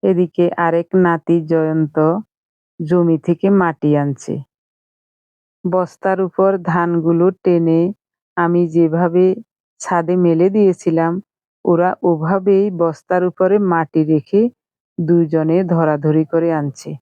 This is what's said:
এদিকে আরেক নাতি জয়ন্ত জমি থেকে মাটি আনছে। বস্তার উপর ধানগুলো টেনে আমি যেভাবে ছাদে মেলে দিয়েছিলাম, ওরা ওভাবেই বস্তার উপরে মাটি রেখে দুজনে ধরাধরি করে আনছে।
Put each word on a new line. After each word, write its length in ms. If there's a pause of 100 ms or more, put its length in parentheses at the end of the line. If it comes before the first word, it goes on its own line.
এদিকে 420 (120)
আরেক 380
নাতি 420 (100)
জয়ন্ত 500 (840)
জমি 380
থেকে 320
মাটি 460
আনছে। 380 (1300)
বস্তার 560
উপর 380
ধানগুলো 720
টেনে 500 (560)
আমি 320
যেভাবে 560 (560)
ছাদে 360
মেলে 340
দিয়েছিলাম, 600 (520)
ওরা 260 (120)
ওভাবেই 680
বস্তার 540
উপরে 340
মাটি 460
রেখে 360 (580)
দুজনে 680
ধরাধরি 600
করে 280
আনছে। 380 (120)